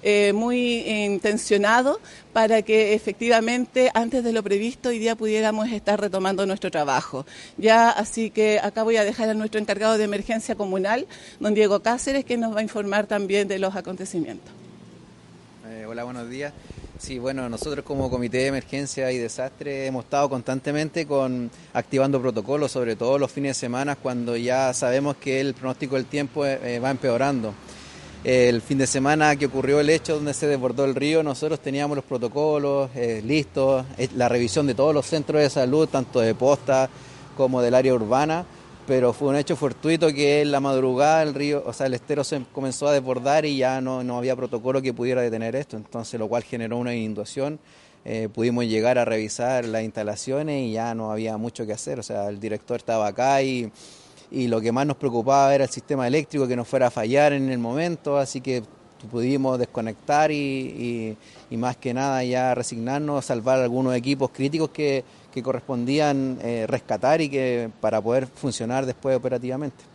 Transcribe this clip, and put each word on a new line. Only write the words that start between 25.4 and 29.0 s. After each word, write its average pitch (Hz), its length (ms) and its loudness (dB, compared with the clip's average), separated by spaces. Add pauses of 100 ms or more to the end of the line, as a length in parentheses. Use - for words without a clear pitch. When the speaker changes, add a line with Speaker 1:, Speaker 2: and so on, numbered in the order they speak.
Speaker 2:
el 135 140 -2
pronóstico 131 420 -4
del 131 80 -2
tiempo, 143 400 -4
eh, 123 340 -2
va 131 120 -2
empeorando. 123 640 0 (680)
El 123 380 4
fin 139 160 -2
de 135 100 2
semana 147 500 4